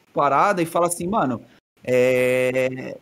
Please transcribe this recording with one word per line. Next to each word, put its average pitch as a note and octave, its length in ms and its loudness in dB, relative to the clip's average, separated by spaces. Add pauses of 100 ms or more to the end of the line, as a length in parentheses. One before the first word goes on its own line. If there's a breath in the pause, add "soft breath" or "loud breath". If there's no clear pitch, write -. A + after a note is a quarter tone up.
(140)
parada D#3+ 480 2
e D#3+ 40 -2
falar E3+ 220 0
assim, E3+ 200 -6
"Mano, D#3 340 -2 (420 loud breath)
é, B2+ 1200 0